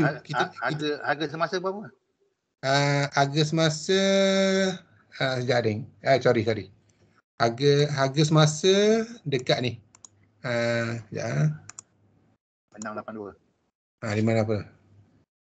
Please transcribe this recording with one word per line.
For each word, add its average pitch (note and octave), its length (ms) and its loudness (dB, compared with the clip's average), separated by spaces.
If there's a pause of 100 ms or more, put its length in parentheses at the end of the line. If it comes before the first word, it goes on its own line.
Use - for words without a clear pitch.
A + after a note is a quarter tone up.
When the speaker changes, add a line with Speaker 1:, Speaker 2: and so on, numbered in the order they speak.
Speaker 1:
Har-, C#3 240 -2
Speaker 2:
Kita, C#3+ 240 -2
Speaker 1:
har-, - 40 -18 (120)
harga, D3 240 -4
Speaker 2:
kita D3 160 -6
Speaker 1:
harga C#3+ 240 -4
semasa E3 320 -4
berapa? F#3+ 220 -6 (800)
Speaker 2:
Ah, C#3+ 500 2
harga C#3 300 2
semasa, D#3+ 580 0 (1160)
ah, C3 220 -2
sekejap, B2 200 0
Ading. G#2+ 200 0 (260)
Ah, C3+ 160 6
sorry, A#2+ 240 4
sorry. G#2+ 200 -2 (680)
Harga, C#3+ 540 2
harga C3+ 320 0
semasa D#3 520 4 (540)
dekat C3+ 320 0
ni. B2 120 -2 (680)
Ah, A#2 600 -2 (100)
sekejap, - 160 -8
ah. D3 220 0 (1300)
Speaker 1:
Enam G#2+ 160 -12
lapan G#2+ 220 -12
dua. G2+ 120 -12 (680)
Speaker 2:
Ah, A2 160 -4
lima A2+ 240 2
apa? G#2+ 220 -2 (840)